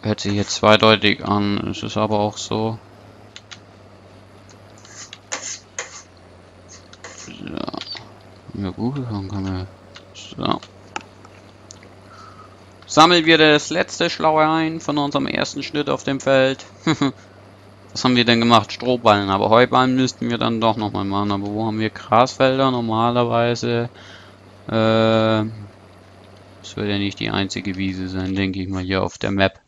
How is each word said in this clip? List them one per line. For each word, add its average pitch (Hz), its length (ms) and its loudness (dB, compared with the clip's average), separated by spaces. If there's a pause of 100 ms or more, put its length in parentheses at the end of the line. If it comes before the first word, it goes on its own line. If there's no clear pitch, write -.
Hört 107 200 -4
sich 101 120 -4
jetzt 101 220 -4
zweideutig 107 680 4
an, 101 320 0 (140)
es - 120 -8
ist 110 140 -6
aber 107 220 0
auch 104 180 -2
so. 110 420 -4 (4000)
So. - 1300 -12
Ja, 95 80 -4
gut, 123 280 -4 (120)
dann 98 200 -6
können 98 160 -6
wir, 95 220 -6 (760)
so. - 140 -2 (2250)
Sammeln 165 380 6
wir 165 120 6
das 151 320 6
letzte 175 400 -2
Schlaue 156 380 2
ein 160 320 0
von 147 180 -2
unserem 143 300 0
ersten - 340 -4
Schnitt 147 280 -4
auf 135 140 -2
dem 135 160 -2
Feld. 135 460 2 (200)
<laughs> 143 280 0 (760)
Was - 120 -10
haben 127 120 4
wir 120 100 4
denn 117 140 4
gemacht? 117 320 4
Strohballen, 113 580 2
aber 101 200 2
Heuballen 127 460 4
müssten 127 340 -2
wir 117 100 -2
dann 117 200 -2
doch 110 160 2
nochmal 101 300 -4
machen. 101 260 -2
Aber 101 160 -4
wo 107 200 -4
haben 107 120 -4
wir 110 120 -2
Grasfelder 131 800 2
normalerweise? 117 1160 0 (800)
Äh, - 40 -6
das 110 800 2 (1200)
wird 104 120 -4
ja 101 100 -2
nicht 101 220 -4
die 110 100 -4
einzige 95 480 -4
Wiese 92 320 -4
sein, 95 240 -4
denke 95 280 -2
ich 92 80 -8
mal, 92 140 -4
hier 95 200 -2
auf - 160 -6
der 104 120 -2
Map. 98 360 0